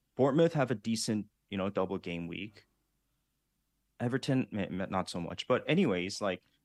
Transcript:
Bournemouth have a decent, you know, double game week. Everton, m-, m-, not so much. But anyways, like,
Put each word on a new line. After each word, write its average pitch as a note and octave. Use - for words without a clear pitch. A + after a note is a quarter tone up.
Bournemouth D#3
have C3
a A#2+
decent, A2
you G#2
know, F#2+
double F#2+
game E2+
week. F2+
Everton, B2+
m-, F#2+
m-, F#2
not F#2
so F2+
much. E2+
But B2
anyways, G#2
like, F#2+